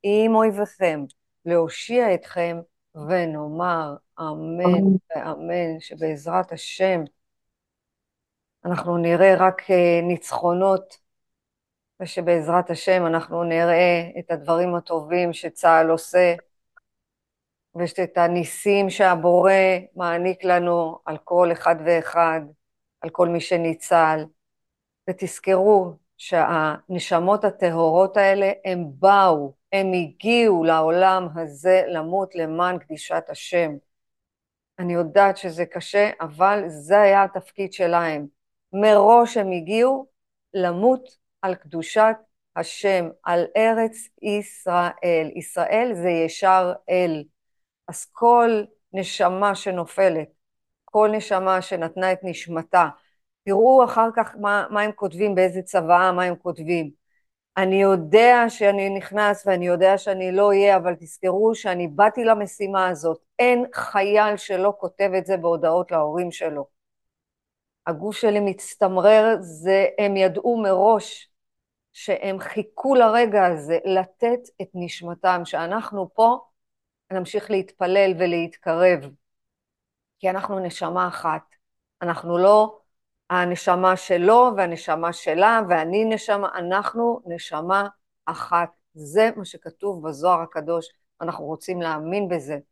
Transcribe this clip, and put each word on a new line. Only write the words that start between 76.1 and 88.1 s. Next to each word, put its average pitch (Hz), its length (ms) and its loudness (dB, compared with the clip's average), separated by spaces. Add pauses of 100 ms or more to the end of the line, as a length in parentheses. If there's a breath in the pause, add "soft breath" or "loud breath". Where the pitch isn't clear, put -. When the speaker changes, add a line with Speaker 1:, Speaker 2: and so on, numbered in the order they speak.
Speaker 1:
פה 233 260 2 (720)
נמשיך 190 400 -6
להתפלל 190 680 0
ולהתקרב, 170 800 0 (1200)
כי 185 100 -2
אנחנו 190 300 -6
נשמה 180 480 -4
אחת. 165 340 -6 (600)
אנחנו 170 360 -4
לא 214 420 4 (500)
הנשמה 180 680 0
שלו 214 600 4
והנשמה 170 560 -4
שלה 214 560 2
ואני 175 360 0
נשמה, 214 500 -4
אנחנו 208 680 -4
נשמה 175 640 -4 (380)